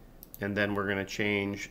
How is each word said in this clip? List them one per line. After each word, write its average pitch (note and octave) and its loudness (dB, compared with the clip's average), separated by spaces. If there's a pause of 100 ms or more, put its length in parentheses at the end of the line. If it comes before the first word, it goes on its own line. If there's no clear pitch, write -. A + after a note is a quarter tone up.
(400)
and G2+ 0
then G2+ 4
we're G2 0
gonna G2 2
change, G2+ -2